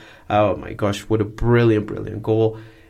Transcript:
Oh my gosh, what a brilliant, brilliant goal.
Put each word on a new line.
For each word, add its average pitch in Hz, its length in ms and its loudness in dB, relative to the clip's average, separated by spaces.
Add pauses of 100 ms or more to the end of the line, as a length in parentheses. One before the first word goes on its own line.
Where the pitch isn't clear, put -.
(300)
Oh 104 260 2
my - 160 -10
gosh, 104 300 -4
what 110 180 -2
a 104 60 0
brilliant, 113 600 2
brilliant 104 380 -8
goal. 110 340 0 (320)